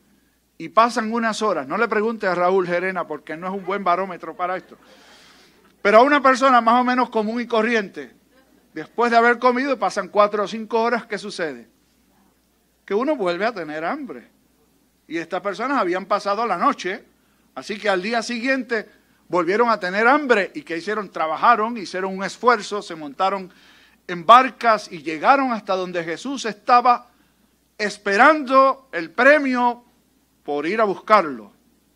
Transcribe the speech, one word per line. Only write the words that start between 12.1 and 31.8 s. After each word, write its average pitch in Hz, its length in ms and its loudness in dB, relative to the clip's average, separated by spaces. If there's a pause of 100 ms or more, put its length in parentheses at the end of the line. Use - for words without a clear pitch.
Que 196 80 -4
uno 269 220 0
vuelve 180 280 -2
a 247 80 -2
tener 156 320 -10
hambre. 190 460 -10 (760)
Y 156 120 -8
estas 175 240 -6
personas 220 360 -4
habían 185 280 -2
pasado 202 400 -2
la 190 100 -2
noche, 190 480 -4 (500)
así 196 240 -10
que 202 120 -2
al 190 100 0
día 226 220 -2
siguiente 240 640 -4 (400)
volvieron 180 400 0
a 220 100 2
tener 190 280 0
hambre. 247 480 2
¿Y 151 80 -12
qué 165 160 -8
hicieron? 196 320 -8
Trabajaron, 208 680 2
hicieron 190 400 -6
un 196 80 -6
esfuerzo, 208 560 0
se 175 140 -12
montaron 185 580 -4 (540)
en 175 180 -8
barcas 226 680 4
y 165 120 -14
llegaron 220 500 0
hasta 196 240 -4
donde 180 260 -4
Jesús 226 440 -8
estaba 240 640 2 (680)
esperando 262 1120 2
el 165 180 -6
premio 254 760 2 (580)
por 147 240 -4
ir 214 140 -2
a 220 40 4
buscarlo. 165 680 0 (420)